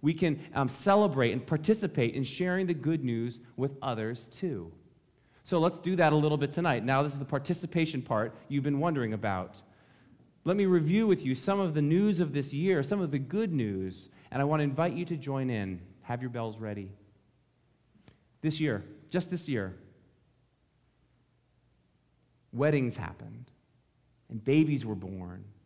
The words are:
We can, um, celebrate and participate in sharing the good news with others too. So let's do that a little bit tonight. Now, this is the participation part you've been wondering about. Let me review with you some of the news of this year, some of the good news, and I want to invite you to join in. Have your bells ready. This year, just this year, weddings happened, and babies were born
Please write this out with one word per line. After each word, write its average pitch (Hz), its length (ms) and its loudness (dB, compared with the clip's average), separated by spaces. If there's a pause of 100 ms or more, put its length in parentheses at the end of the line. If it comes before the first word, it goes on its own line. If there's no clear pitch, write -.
We 151 120 4
can, 160 260 2 (140)
um, 135 160 2
celebrate 160 640 4
and 123 120 -4
participate 156 680 0
in 135 80 -2
sharing 180 420 -2
the 175 80 0
good 156 300 -2
news 117 380 -2 (160)
with 139 240 -2
others 117 460 -4
too. 98 440 -6 (720)
So 180 140 0
let's 175 220 4
do 143 160 0
that 156 180 6
a - 20 6
little 151 220 4
bit 139 160 -2
tonight. 139 320 0
Now, 135 160 4
this 143 120 0
is 143 60 -6
the 135 60 -6
participation 156 800 -2
part 110 320 -2 (120)
you've 143 160 -2
been 143 160 0
wondering 139 340 0
about. 101 460 -4 (840)
Let 175 120 2
me 202 120 2
review 180 400 4
with 190 180 2
you 131 80 2
some 196 260 0
of 180 140 0
the 151 80 2
news 175 380 4
of 175 120 0
this 139 220 -4
year, 160 300 2
some 196 180 -2
of 165 80 -2
the 135 80 -2
good 190 340 -2
news, 98 580 -4 (200)
and 131 100 -4
I 139 60 2
want 156 140 2
to 147 60 2
invite 156 280 0
you 175 120 -4
to 165 120 -6
join 135 320 -4
in. 98 320 -4 (220)
Have 123 180 -6
your 127 80 -6
bells 113 300 -6
ready. 101 320 -8 (1500)
This 151 180 -2
year, 123 240 0 (260)
just 175 220 -2
this 175 180 -8
year, 98 260 -2 (2750)
weddings 131 420 0
happened, 110 540 -12 (800)
and 107 160 -8
babies 143 400 4
were 110 80 -4
born 92 500 -10 (220)